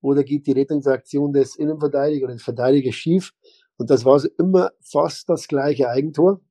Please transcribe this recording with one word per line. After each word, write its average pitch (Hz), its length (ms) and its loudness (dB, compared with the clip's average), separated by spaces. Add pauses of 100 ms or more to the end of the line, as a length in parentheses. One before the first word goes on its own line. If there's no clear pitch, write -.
oder 143 200 2
geht 143 240 -4
die 139 60 0
Rettungsaktion 139 800 -2
des 139 240 0
Innenverteidigers 147 680 -2
oder 123 100 -8
des 117 80 -16
Verteidigers 127 520 0
schief? 180 380 -2 (440)
Und 117 120 -8
das 120 160 2
war 135 160 6
so 143 80 -4 (100)
immer 185 420 2
fast 165 500 -4
das - 180 -2
gleiche 139 400 -2
Eigentor. 151 640 0